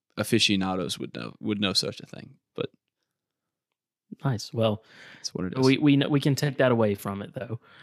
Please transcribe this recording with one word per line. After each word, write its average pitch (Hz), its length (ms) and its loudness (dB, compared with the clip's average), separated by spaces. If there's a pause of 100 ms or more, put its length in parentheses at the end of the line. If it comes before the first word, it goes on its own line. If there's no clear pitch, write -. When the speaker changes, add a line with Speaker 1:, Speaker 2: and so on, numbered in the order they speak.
(160)
Speaker 1:
aficionados 95 840 0
would - 160 -10
know, 58 260 -10
would 104 200 -4
know 104 140 0
such - 260 -2
a - 60 -18
thing. - 240 -18 (260)
But - 140 -6 (1500)
Speaker 2:
Nice. 120 280 -4
Well, 110 300 0 (340)
Speaker 1:
that's - 180 -12
what 92 120 -6
it 92 120 -6
is. 131 80 4
Speaker 2:
we, 135 120 6
we 143 180 6
kn-, 139 140 2
we 147 100 2
can 143 140 2
take 135 240 -2
that 131 140 6
away 110 220 2
from 98 280 -8
it, - 120 -14
though. 113 260 -10 (220)